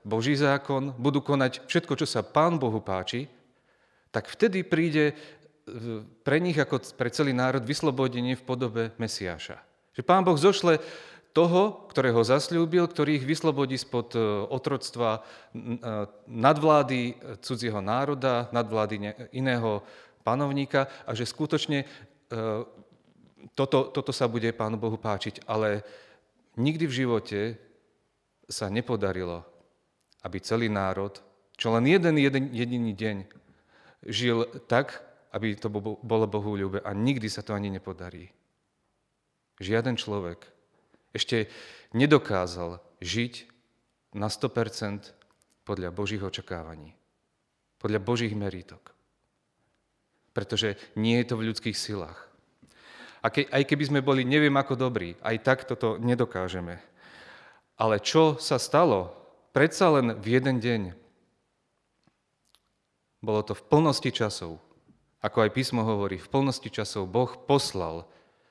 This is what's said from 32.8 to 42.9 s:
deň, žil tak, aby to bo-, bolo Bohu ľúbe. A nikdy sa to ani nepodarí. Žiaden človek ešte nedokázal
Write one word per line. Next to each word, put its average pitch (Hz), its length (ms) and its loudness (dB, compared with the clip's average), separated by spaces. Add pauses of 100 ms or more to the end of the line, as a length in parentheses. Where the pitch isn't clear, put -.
deň, 107 240 -4 (880)
žil 117 400 0 (240)
tak, 131 320 0 (320)
aby 104 240 -4
to 104 160 -6
bo-, 104 320 -6
bolo 110 240 2
Bohu 104 240 -4
ľúbe. 98 320 -4
A 101 80 -6
nikdy 113 400 0
sa - 80 -8
to 104 160 -6
ani 101 160 -4
nepodarí. 90 560 -12 (1400)
Žiaden 113 320 0
človek 95 480 -8 (720)
ešte 113 340 -2 (480)
nedokázal 90 880 2 (160)